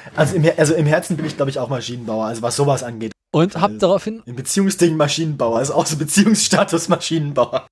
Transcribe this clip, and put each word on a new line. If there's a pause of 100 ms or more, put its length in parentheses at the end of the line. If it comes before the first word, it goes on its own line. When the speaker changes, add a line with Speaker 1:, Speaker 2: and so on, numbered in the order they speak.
(160)
Speaker 1:
also
im
Her-,
also
im
Herzen
bin
ich,
glaub
ich,
auch
Maschinenbauer,
also
was
sowas
angeht. (200)
Speaker 2:
Und
hab
Speaker 1:
Also
Speaker 2:
daraufhin
Speaker 1:
im
Beziehungsding
Maschinenbauer,
also
auch
so
Beziehungsstatus
Maschinenbauer.